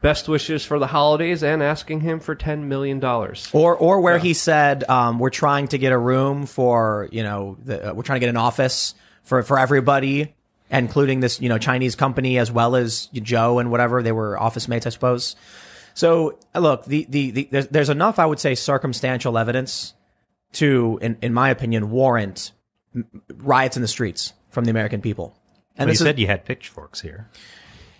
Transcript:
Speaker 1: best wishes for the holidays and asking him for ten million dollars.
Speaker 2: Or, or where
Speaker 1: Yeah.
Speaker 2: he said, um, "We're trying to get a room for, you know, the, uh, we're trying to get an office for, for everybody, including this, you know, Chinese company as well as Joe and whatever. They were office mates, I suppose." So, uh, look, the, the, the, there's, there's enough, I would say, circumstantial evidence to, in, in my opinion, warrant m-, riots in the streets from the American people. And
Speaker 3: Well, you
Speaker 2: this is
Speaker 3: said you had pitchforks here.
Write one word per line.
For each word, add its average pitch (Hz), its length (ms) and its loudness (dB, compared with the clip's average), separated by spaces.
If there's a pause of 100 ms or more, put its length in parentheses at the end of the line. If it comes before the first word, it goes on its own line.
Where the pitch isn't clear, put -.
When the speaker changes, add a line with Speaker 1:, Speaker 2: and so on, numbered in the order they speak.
Speaker 1:
best 147 260 0
wishes 156 340 -2
for 151 140 -4
the 139 100 0
holidays 151 540 2
and 151 220 0
asking 156 380 -4
him 160 180 -2
for 160 160 -6
ten 151 340 -6
million 139 300 -4
dollars. 120 520 -4
Speaker 2:
Or, 170 240 4
or 180 240 4
where 175 180 4
Speaker 1:
Yeah. 165 60 0
Speaker 2:
he 175 120 2
said, 143 520 2
um, 120 300 2
"We're 127 140 2
trying 143 380 0
to 143 100 -2
get 131 120 2
a 127 60 4
room 135 480 0
for, 117 680 0
you 110 120 -4
know, 101 420 -6
the, 107 240 -6
uh, 80 60 -8
we're 113 80 -8
trying 135 140 -2
to 123 80 0
get 120 40 2
an 120 80 -2
office 120 560 0 (300)
for, 127 180 0
for 139 160 0
everybody, 135 760 2 (340)
including 131 520 2
this, 123 200 0
you 127 60 -2
know, 117 100 2
Chinese 127 380 0
company 131 420 0
as 117 140 0
well 117 240 2
as 117 380 -2
Joe 120 460 2
and 120 120 0
whatever. 120 320 2
They 113 80 0
were 107 260 -2
office 113 300 -2
mates, 120 180 -2
I 117 40 -2
suppose." 123 460 -2 (580)
So, 165 440 2 (160)
uh, 170 60 -4
look, 147 260 2
the, 151 240 -2
the, 135 220 -2
the, 131 180 -4
there's, 139 200 -2
there's 143 200 2
enough, 170 300 0
I 170 80 4
would 151 120 -2
say, 139 140 0
circumstantial 127 840 -2
evidence 120 600 -2 (580)
to, 123 480 2
in, 113 220 -4
in 120 100 -2
my 127 160 2
opinion, 113 400 -2
warrant 117 640 0 (420)
m-, 120 140 -8 (300)
riots 131 400 2
in 123 40 -2
the 113 60 -2
streets - 460 -4 (180)
from 120 140 -2
the 117 40 2
American 110 320 -2
people. 98 340 -6 (400)
And 143 120 -2
Speaker 3:
Well, - 0 -
you 120 60 2
Speaker 2:
this 110 80 2
is 165 40 2
Speaker 3:
said 147 140 0
you 101 80 2
had 98 180 -2
pitchforks - 560 -12
here. 85 260 -16 (720)